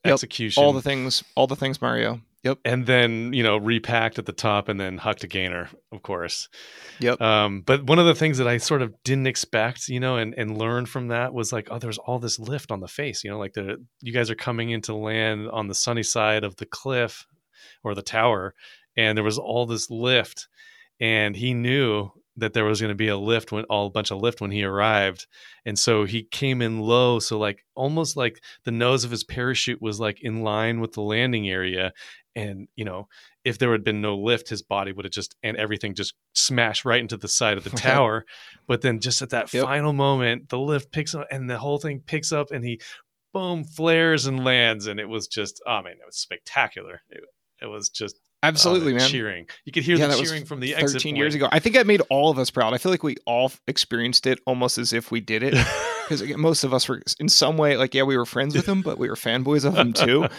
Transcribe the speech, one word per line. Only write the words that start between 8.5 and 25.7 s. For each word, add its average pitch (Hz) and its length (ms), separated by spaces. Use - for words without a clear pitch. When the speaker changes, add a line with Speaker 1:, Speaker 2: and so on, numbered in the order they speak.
Speaker 2:
sort 135 260
of 110 100
didn't 135 240
expect, 120 600
you 127 120
know, 127 180
and, 113 200
and 107 200
learned 120 320
from 123 180
that 120 260
was 117 200
like, 110 180
oh, 117 80
there's 113 180
all 123 220
this 117 180
lift 123 340
on 98 100
the 90 60
face, 147 360
you 104 80
know, 107 80
like, 101 140
the, 101 300
you 117 120
guys 120 160
are 113 60
coming 117 360
into 113 220
land 110 560
on 110 200
the 98 40
sunny 117 300
side 107 400
of 98 140
the - 100
cliff 123 580
or 104 120
the 98 80
tower, 110 500
and 110 200
there 107 80
was 107 140
all 120 260
this 113 240
lift, 120 580
and 110 360
he 123 180
knew 120 580
that 110 160
there 110 120
was 107 160
gonna 107 140
be 110 120
a 104 100
lift 110 360
when, 107 120
all, 101 220
a 98 40
bunch 107 200
of 98 100
lift 117 200
when 98 100
he 104 120
arrived. 98 600
And 107 140